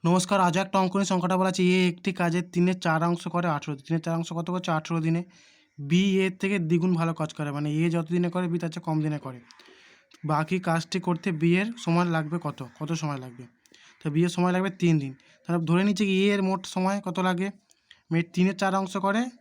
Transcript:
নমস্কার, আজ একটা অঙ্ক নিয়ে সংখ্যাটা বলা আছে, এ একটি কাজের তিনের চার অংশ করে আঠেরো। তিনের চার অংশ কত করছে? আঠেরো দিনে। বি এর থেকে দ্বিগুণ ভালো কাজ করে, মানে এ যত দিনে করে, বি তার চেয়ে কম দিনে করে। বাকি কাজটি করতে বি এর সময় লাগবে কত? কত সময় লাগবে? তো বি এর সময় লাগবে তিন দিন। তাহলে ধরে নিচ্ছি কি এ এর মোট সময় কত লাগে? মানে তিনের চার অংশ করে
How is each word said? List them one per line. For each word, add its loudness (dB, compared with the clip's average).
নমস্কার, 2
আজ 2
একটা -4
অঙ্ক 0
নিয়ে 0
সংখ্যাটা 0
বলা 2
আছে, 0
এ 4
একটি -4
কাজের 0
তিনের 2
চার 2
অংশ -2
করে 0
আঠেরো। -6
তিনের -2
চার -4
অংশ -6
কত -6
করছে? -4
আঠেরো -4
দিনে। 0
বি 2
এর 0
থেকে 0
দ্বিগুণ 2
ভালো 0
কাজ -4
করে, -4
মানে -2
এ 2
যত 0
দিনে 0
করে, 0
বি 0
তার -4
চেয়ে -12
কম 0
দিনে -2
করে। -10
বাকি 0
কাজটি -2
করতে -2
বি 4
এর -2
সময় 2
লাগবে -2
কত? -8
কত -6
সময় -4
লাগবে? -16
তো -6
বি 4
এর -2
সময় 2
লাগবে 0
তিন 6
দিন। -8
তাহলে -2
ধরে 4
নিচ্ছি 2
কি 2
এ 4
এর 0
মোট -2
সময় 0
কত -4
লাগে? -2
মানে 2
তিনের 2
চার 2
অংশ -6
করে 2